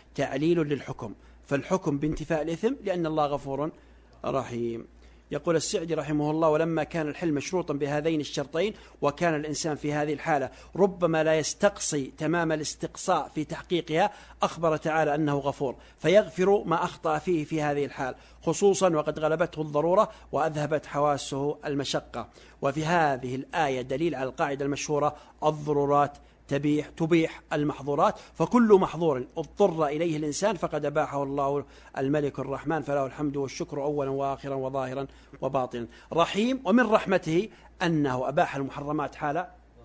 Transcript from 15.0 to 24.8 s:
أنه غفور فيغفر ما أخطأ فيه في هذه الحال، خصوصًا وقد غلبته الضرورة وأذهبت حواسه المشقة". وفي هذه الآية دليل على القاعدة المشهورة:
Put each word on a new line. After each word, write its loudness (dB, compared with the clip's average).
أنه 2
غفور -2
فيغفر 4
ما 0
أخطأ -2
فيه -2
في -4
هذه 0
الحال، -6
خصوصًا 4
وقد 0
غلبته 0
الضرورة 2
وأذهبت -2
حواسه -2
المشقة". -4
وفي 0
هذه 2
الآية -2
دليل -2
على -4
القاعدة -2
المشهورة: 0